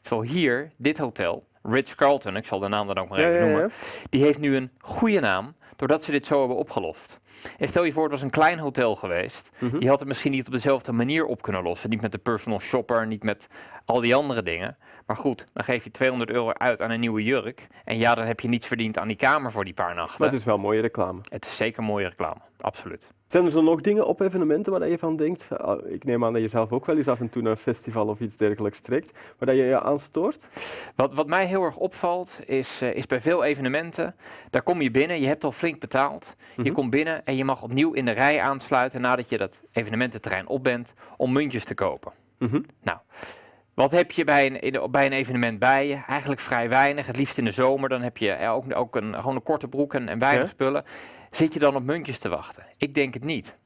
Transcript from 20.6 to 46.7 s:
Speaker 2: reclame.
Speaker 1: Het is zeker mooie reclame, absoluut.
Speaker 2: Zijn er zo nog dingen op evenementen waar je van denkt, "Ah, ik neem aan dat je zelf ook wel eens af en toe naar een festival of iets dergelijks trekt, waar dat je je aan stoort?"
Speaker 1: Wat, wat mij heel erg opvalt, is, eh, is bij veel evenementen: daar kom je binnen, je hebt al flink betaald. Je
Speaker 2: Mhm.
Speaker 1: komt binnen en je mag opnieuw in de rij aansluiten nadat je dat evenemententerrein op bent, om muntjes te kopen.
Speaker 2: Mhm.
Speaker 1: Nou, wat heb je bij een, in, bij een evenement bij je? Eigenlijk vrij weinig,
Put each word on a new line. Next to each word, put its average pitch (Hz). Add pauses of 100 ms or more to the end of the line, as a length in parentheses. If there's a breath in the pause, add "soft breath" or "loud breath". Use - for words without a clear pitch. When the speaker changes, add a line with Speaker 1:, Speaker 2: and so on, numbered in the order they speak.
Speaker 2:
reclame. 95 (100)
Speaker 1:
Het -
is -
zeker 110
mooie 104
reclame, 82 (220)
absoluut. - (180)
Speaker 2:
Zijn 180
er 160
zo 160
nog 160
dingen 208
op 185
evenementen 180
waar 175
je 170
van 160
denkt, 156 (100)
"Ah, - (140)
ik 90
neem 120
aan 113
dat 113
je 110
zelf 113
ook 131
wel 160
eens 139
af 123
en 117
toe 120
naar 113
een 107
festival 113
of 107
iets 110
dergelijks 104
trekt, - (260 loud breath)
waar 127
dat 131
je 131
je 127
aan 143
stoort?" - (480 loud breath)
Speaker 1:
Wat, 131
wat 147
mij 185
heel 185
erg 156
opvalt, 180
is, -
eh, 123
is 135
bij 123
veel 160
evenementen: 151 (340 loud breath)
daar 127
kom 170
je 127
binnen, 151
je 131
hebt 156
al 139
flink 165
betaald. 143 (200 loud breath)
Je 123
Speaker 2:
Mhm. 135
Speaker 1:
komt 135
binnen 156
en 135
je 135
mag 135
opnieuw 135
in 131
de 120
rij 135
aansluiten 131
nadat 123
je 117
dat 98 (100)
evenemententerrein 110
op 131
bent, 120 (240 loud breath)
om 127
muntjes 131
te -
kopen. - (260)
Speaker 2:
Mhm. 123 (200)
Speaker 1:
Nou, 87 (760 loud breath)
wat 135
heb 175
je 165
bij 143
een, 135
in, 131
bij 139
een 135
evenement 120
bij 135
je? 139
Eigenlijk 139
vrij 117
weinig, 143